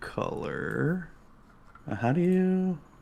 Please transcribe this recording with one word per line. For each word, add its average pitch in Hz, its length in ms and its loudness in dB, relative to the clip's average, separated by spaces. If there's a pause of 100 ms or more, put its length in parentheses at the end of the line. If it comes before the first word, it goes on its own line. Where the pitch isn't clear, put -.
color. - 1080 -2 (800)
Uh, 120 60 -4
how 117 160 0
do 160 100 2
you? 185 560 2 (260)